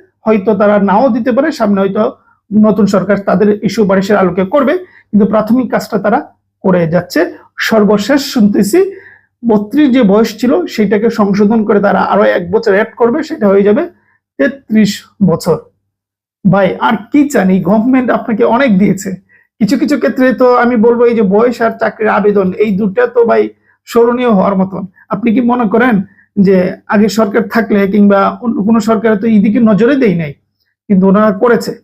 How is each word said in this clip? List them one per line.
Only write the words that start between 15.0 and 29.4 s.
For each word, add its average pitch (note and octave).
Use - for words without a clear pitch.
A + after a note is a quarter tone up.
বছর। D#3+
ভাই, F#3+
আর B3
কি C#4+
চান? F#3+
এই F#3+
গভর্নমেন্ট A3+
আপনাকে A3+
অনেক A#3
দিয়েছে। F#3+
কিছু A3+
কিছু C#4+
ক্ষেত্রে C4
তো B3
আমি B3
বলবো, A#3
এই A#3
যে A3+
বয়স A3
আর A3+
চাকরির G#3+
আবেদন, G3+
এই G#3
দুটা A3+
তো A#3
ভাই G#3+
স্মরণীয় A#3+
হওয়ার G3
মতন। F#3+
আপনি A3
কি B3
মনে A#3+
করেন A3+
যে F#3
আগে G#3+
সরকার A3
থাকলে G3+
কিংবা G3
অন্য A3+
কোনো A3+
সরকার A3
তো G3+
এইদিকে A3+